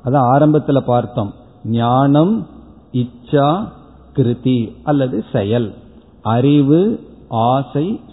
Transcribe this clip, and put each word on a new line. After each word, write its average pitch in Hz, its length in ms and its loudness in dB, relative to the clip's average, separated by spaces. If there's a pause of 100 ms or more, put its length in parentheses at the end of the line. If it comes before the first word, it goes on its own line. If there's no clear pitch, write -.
அதான் 127 280 0
ஆரம்பத்துல 147 520 2
பார்த்தோம், 117 500 -2 (400)
ஞானம், 139 640 2 (580)
இச்சா, 139 560 -2 (640)
கிருதி 123 480 0 (240)
அல்லது 139 340 -2 (100)
செயல். 110 400 -2 (580)
அறிவு, 143 560 2 (600)
ஆசை, 135 420 -2 (280)